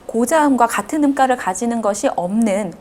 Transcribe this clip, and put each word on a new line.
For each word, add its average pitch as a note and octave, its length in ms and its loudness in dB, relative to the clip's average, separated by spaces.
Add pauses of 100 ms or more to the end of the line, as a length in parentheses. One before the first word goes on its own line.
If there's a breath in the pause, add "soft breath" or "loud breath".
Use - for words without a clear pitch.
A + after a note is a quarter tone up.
고자음과 B3 600 2
같은 D4 360 -2
음가를 C4+ 320 2
가지는 A#3 460 -4
것이 G3+ 340 -2
없는 G3 640 -2